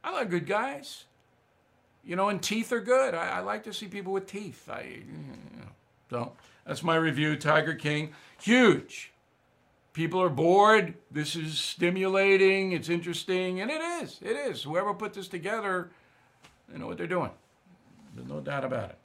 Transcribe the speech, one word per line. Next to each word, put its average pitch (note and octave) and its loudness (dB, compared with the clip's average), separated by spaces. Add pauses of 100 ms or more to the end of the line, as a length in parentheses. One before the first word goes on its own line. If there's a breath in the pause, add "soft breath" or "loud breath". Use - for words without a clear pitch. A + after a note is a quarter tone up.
I E4 -6
like C#4 -4
good F3 -2
guys. C4 -4 (1000)
You F3 -8
know, F#3+ 2
and G3+ -2
teeth A3 -2
are A#3 0
good. B3 2
I, F3 -4
I - -4
like G#3 -6
to G#3+ -12
see G#3 -10
people F#3+ -8
with F#3+ -4
teeth. G3 -12
I, - -10
you - -16
know. A#2 -18 (420)
So, A#2+ -6 (320 soft breath)
that's D3+ -8
my E3 4
review, D3+ 2
Tiger D#3 2
King. D3+ -4 (280 loud breath)
Huge. A3 4 (800)
People E3+ 0
are F3+ 4
bored. F3+ 6 (160)
This D3+ -4
is D#3 -4
stimulating. F#3+ 4
It's D#3 -4
interesting. F3+ -2
And A3+ -4
it D#4 -4
is. E4+ -6
It A3 -4
is. C#3+ -6
Whoever F#3 -2
put G#3 -8
this G3 -10
together, F#3 -4 (760 soft breath)
they - -14
know - -8
what F3 -8
they're E3+ -6
doing. E3 -2 (840)
There's B2 -14
no D3 -8
doubt C#3 -4
about A#2+ -6
it. - -20